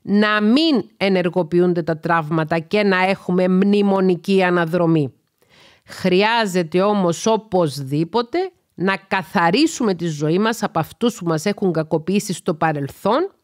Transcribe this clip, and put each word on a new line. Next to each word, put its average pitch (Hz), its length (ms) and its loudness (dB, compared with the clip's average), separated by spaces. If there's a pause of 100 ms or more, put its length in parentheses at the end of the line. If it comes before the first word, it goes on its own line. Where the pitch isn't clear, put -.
να 214 400 2
μην 262 560 2
ενεργοποιούνται 175 840 0
τα 156 140 -4
τραύματα 160 600 -2
και 202 240 -2
να 190 200 2
έχουμε 185 440 0
μνημονική 190 960 2
αναδρομή. 170 720 0 (760)
Χρειάζεται 185 920 0
όμως 190 440 0
οπωσδήποτε 185 1300 -2 (220)
να 190 240 -2 (100)
καθαρίσουμε 196 840 0
τη 170 140 -4
ζωή 156 320 -2
μας 220 240 -2
από - 160 -4
αυτούς - 360 -2
που 175 100 -12
μας 160 200 -2
έχουν 202 260 0
κακοποιήσει 165 600 -2
στο - 200 -4
παρελθόν 160 760 -2 (140)